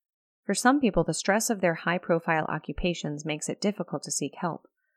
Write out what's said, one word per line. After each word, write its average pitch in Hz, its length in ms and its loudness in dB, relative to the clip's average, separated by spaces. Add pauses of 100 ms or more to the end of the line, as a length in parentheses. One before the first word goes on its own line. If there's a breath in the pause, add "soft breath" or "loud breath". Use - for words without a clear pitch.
(460)
For 196 100 0
some 262 240 4
people, 190 240 4
the 165 100 0
stress 208 360 2
of 202 120 -2
their 170 140 4
high-profile 165 760 0
occupations 151 760 -4
makes 151 240 -4
it - 120 -6
difficult 196 420 -2
to 151 80 -10
seek - 260 -4
help. - 300 -6 (300)